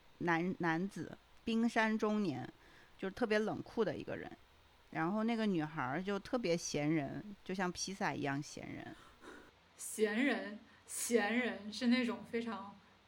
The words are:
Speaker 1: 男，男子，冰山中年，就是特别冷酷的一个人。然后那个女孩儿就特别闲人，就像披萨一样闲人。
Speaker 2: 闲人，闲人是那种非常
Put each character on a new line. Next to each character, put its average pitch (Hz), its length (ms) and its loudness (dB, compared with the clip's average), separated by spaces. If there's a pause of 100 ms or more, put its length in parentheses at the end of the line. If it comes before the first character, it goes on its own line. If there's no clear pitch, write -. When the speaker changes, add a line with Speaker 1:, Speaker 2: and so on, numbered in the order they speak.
(180)
Speaker 1:
男， 170 420 2
男 170 280 2
子， - 300 -10 (260)
冰 226 240 4
山 220 300 4
中 214 240 2
年， 156 280 -2 (460)
就 196 100 -6
是 190 80 -4
特 247 120 0
别 214 140 4
冷 208 200 0
酷 - 240 0
的 170 100 0
一 - 80 -6
个 - 140 -6
人。 - 140 -8 (600)
然 160 200 0
后 214 120 0
那 233 120 2
个 220 80 2
女 185 180 4
孩 156 200 -4
儿 139 200 0
就 196 160 -2
特 254 200 -2
别 175 180 2
闲 147 340 0
人， 143 320 0 (220)
就 185 100 -6
像 185 160 0
披 - 220 -4
萨 180 220 -2
一 - 80 -4
样 139 200 0
闲 - 240 -10
人。 - 300 -12 (800)
Speaker 2:
闲 214 480 2
人， 214 360 0 (260)
闲 208 520 2
人 208 320 -2
是 240 180 0
那 254 140 6
种 240 220 -2
非 233 160 -2
常 202 380 -6 (300)